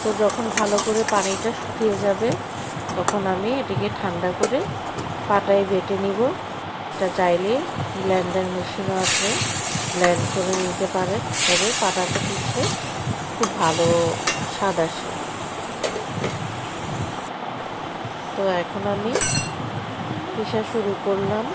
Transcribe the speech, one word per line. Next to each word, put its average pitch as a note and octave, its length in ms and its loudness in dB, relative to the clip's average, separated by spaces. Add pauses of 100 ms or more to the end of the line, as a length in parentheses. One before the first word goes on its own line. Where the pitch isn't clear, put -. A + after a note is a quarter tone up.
তো G#3+ 60 0 (140)
যখন A3 220 2 (140)
ভালো G#3 260 4
করে A3 160 2 (120)
পানিটা G3 360 2 (100)
শুকিয়ে G#3+ 360 0 (100)
যাবে, G3+ 240 4 (680)
তখন G3 240 0 (120)
আমি G3 160 0 (120)
এটাকে G3 260 -2 (120)
ঠান্ডা F3+ 300 -2 (100)
করে B3 200 2 (680)
পাটায় G3+ 420 4
বেটে G3 340 0
নিব। G3 160 0 (760)
এটা F#3+ 140 -2 (100)
চাইলে F#3 360 4 (480)
ব্লেন্ডার F#3 520 2
মেশিনও F#3+ 420 -2 (100)
আছে, G3+ 240 4 (640)
ব্লেন্ড F3 300 4 (100)
করে F#3 200 0 (100)
নিতে F3+ 320 -2
পারেন, F#3 240 0 (260)
তবে F3+ 240 6 (120)
পাটাটা F3+ 440 2
পিষে G#3 380 0 (720)
খুব F#3 140 0 (120)
ভালো E3 260 4 (680)
স্বাদ F#3+ 300 0
আসে। - 220 -4 (3250)
তো G3+ 60 -2 (200)
এখন G3 220 -6 (120)
আমি G#3 160 -2 (1200)
পিষা A3 280 -2 (100)
শুরু G3+ 200 0 (140)
করলাম। G3+ 500 0